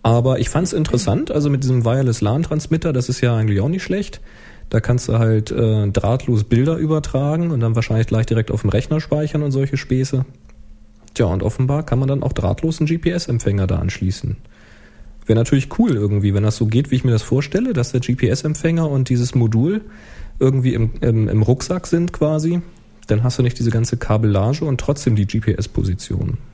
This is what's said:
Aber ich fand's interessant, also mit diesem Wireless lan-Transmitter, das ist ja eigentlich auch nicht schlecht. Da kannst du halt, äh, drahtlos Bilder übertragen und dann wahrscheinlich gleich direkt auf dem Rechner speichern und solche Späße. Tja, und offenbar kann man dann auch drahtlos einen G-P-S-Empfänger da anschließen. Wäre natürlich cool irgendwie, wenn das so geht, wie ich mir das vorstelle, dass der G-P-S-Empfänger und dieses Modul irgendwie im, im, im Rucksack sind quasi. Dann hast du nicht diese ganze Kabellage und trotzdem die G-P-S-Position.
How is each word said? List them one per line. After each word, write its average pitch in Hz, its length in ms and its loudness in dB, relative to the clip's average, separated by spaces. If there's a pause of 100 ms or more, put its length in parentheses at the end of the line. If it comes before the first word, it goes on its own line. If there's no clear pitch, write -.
Aber 120 380 2
ich 127 100 0
fand's - 240 0
interessant, 131 560 0
also 147 200 0
mit 135 140 0
diesem 127 220 2
Wireless 123 360 2
lan-Transmitter, 156 720 0
das 127 140 -2
ist - 140 -2
ja 120 140 2
eigentlich 107 260 2
auch 123 80 0
nicht 180 140 -2
schlecht. - 360 -4 (500)
Da 113 100 2
kannst 123 300 0
du 113 100 2
halt, 110 320 2
äh, 107 380 2
drahtlos 110 560 0
Bilder 139 320 2
übertragen 156 720 0
und 131 80 -2
dann 113 160 0
wahrscheinlich 113 320 0
gleich 113 180 0
direkt 113 240 0
auf - 120 -2
dem - 100 2
Rechner 151 280 0
speichern 151 440 -2
und 143 80 -2
solche 135 260 -2
Späße. 131 480 -2 (880)
Tja, - 140 2
und 92 160 0
offenbar 131 420 0
kann 123 140 0
man 135 80 0
dann 139 160 0
auch 139 100 -2
drahtlos 107 460 -2
einen 156 80 2
G-P-S-Empfänger 117 800 0
da 85 100 0
anschließen. 92 600 -4 (920)
Wäre 110 100 4
natürlich 135 400 2
cool 226 180 4
irgendwie, 101 380 2
wenn 101 100 2
das 107 120 2
so 113 100 0
geht, 120 260 2
wie 131 40 2
ich 123 80 0
mir 127 80 2
das 110 120 2
vorstelle, 185 500 0
dass 123 180 -2
der 127 80 0
G-P-S-Empfänger 151 880 0
und 131 200 0
dieses 120 260 0
Modul 123 460 2 (580)
irgendwie 131 340 2
im, 113 180 0 (100)
im, 113 260 2
im 107 160 2
Rucksack 135 440 0
sind 170 260 0
quasi. 156 480 0 (460)
Dann 107 160 2
hast 123 160 0
du 127 40 4
nicht 120 140 0
diese 117 140 0
ganze 117 260 0
Kabellage 107 680 0
und 139 160 -2
trotzdem 131 360 0
die 101 100 2
G-P-S-Position. 95 1120 -2 (160)